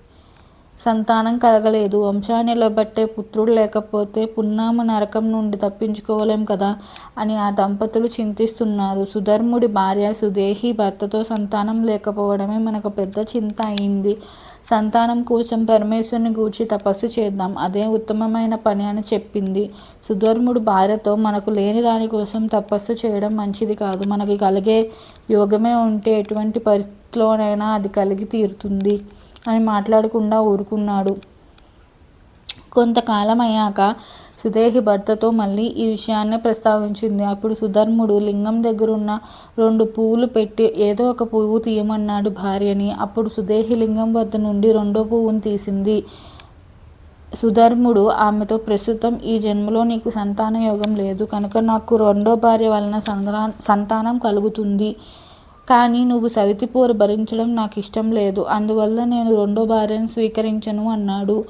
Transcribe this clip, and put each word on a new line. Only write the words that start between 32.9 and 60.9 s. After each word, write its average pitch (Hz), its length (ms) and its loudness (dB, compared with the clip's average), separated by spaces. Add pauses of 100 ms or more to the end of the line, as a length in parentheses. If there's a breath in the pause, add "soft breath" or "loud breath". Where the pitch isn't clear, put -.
అయ్యాక 214 540 0 (480 loud breath)
సుదేహి 226 360 2
భర్తతో 214 520 2
మళ్ళీ 208 320 0
ఈ 226 260 -2
విషయాన్నే 214 480 -2
ప్రస్తావించింది. 214 840 0
అప్పుడు 202 300 -2
సుధర్ముడు 214 680 2
లింగం 208 440 0
దగ్గరున్న 220 560 0 (380 loud breath)
రెండు 226 260 4
పువ్వులు 226 420 2
పెట్టి 220 520 0
ఏదో 208 320 2
ఒక 240 140 -2
పువ్వు 220 340 0
తీయమన్నాడు 214 720 -2
భార్యని. 202 640 0
అప్పుడు 214 380 -4
సుదేహి 220 460 0
లింగం 226 380 0
వద్ద 226 220 0
నుండి 214 360 2
రెండో 214 320 2
పువ్వును 220 360 0
తీసింది. 202 640 -2 (1400 loud breath)
సుధర్ముడు 233 640 4
ఆమెతో, 214 500 0
"ప్రస్తుతం 220 680 -2
ఈ 226 140 0
జన్మలో 208 440 0
నీకు 233 260 -2
సంతాన 220 480 -2
యోగం 214 380 0
లేదు 196 280 -2
కనుక 208 340 -4
నాకు 226 380 2
రెండో 214 400 4
భార్య 226 320 4
వలన 208 320 0
సంతా-, 214 640 -4
సంతానం 220 540 0
కలుగుతుంది. 214 800 0 (760 loud breath)
కానీ 240 360 4
నువ్వు 240 220 2
సవితి 208 380 0
పోరు 247 280 2
భరించడం 220 640 0
నాకు 214 240 -2
ఇష్టం 220 320 -4
లేదు, 202 300 0
అందువల్ల 214 600 0
నేను 233 320 2
రెండో 208 300 2
భార్యను 220 400 0
స్వీకరించను" 220 840 -2
అన్నాడు. 202 600 -2